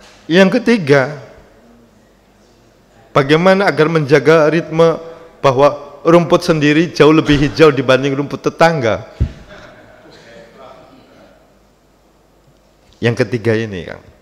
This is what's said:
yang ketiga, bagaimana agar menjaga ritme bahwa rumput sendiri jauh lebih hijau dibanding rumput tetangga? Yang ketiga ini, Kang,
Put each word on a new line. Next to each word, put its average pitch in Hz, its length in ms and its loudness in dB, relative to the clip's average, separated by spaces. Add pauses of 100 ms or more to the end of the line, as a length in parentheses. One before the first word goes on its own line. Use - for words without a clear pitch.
(280)
yang 185 240 2
ketiga, 151 640 0 (2000)
bagaimana 175 560 2
agar 151 160 0
menjaga 156 640 2
ritme 160 480 0 (400)
bahwa 139 640 0
rumput 165 400 2
sendiri 151 480 0
jauh 151 240 4
lebih 147 240 2
hijau 151 320 2
dibanding 135 480 -2
rumput 143 320 -8
tetangga? 123 560 -2 (4000)
Yang 117 240 -2
ketiga 113 320 -4
ini, 104 320 -8
Kang, 50 160 -16 (180)